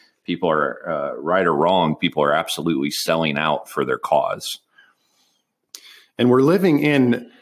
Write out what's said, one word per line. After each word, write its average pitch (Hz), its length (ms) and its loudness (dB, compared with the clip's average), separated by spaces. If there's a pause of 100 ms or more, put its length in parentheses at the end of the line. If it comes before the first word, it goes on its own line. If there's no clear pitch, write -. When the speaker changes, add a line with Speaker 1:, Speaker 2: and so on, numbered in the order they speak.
(260)
Speaker 1:
people 85 240 -4
are, 76 400 -2
uh, 71 260 -6
right 87 300 0
or 80 100 2
wrong, 82 400 2
people 76 260 -2
are 73 120 2
absolutely 76 580 -4
selling 80 460 -2
out 76 320 -4
for 71 160 -4
their 64 120 -4
cause. - 600 -4 (1600)
Speaker 2:
And 120 120 2
we're 123 120 6
living 165 380 4
in, 131 520 2 (100)